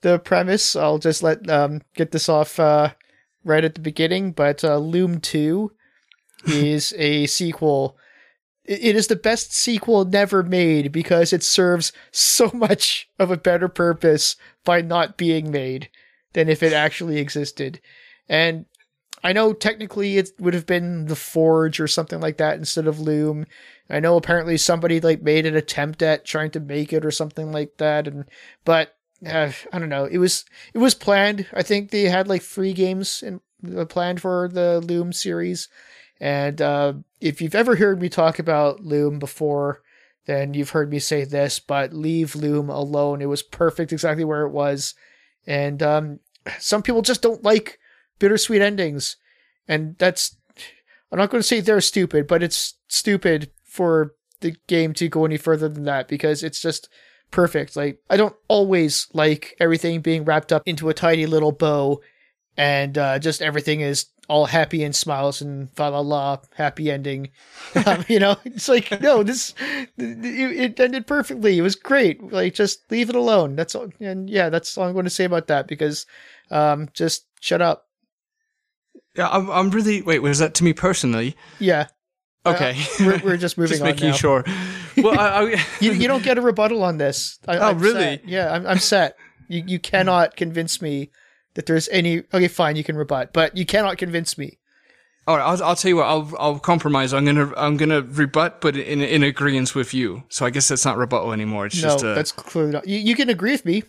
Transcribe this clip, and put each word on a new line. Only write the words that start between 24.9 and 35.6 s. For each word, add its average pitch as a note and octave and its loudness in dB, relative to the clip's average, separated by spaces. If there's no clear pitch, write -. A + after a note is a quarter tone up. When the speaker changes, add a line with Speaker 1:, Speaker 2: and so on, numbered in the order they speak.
Speaker 1:
like, E3 2
made D#3 2
an D#3 -2
attempt D3+ -4
at D#3 2
trying D#3 -6
to D#3+ -8
make D3 -6
it D#3 0
or D#3 -2
something D#3 -8
like D3 -8
that, D3+ 0
and, C#3+ -12
but, D#3+ 2
uh, D#3 0
I F#3 -4
don't E3 -6
know. C#3 -2
It F3+ -2
was, F3+ 0
it - -6
was A#3 4
planned. G3+ 0
I - -2
think G3+ -2
they G#3 0
had, F#3+ 2
like, F#3 0
three F#3+ -4
games F#3 -2
in, F#3 -12
uh, F3 -4
planned F3 -4
for F3+ -2
the F3 2
Loom F3 -4
series. F3 -6